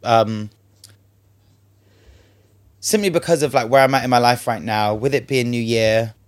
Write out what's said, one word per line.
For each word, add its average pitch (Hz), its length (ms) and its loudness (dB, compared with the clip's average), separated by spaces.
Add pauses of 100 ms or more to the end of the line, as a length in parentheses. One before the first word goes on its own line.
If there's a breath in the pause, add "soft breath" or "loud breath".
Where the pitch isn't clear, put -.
um, 110 460 0 (2250 soft breath)
simply 202 300 -2
because 165 320 0
of, 139 140 -2
like, 117 140 0
where 135 140 6
I'm 131 120 2
at 123 80 0
in 127 60 -4
my 127 100 4
life 120 280 2
right 113 140 -4
now, 107 320 -2
with 123 220 -4
it 123 120 -4
being 123 220 -2
New 120 120 -4
Year, 113 520 0 (140)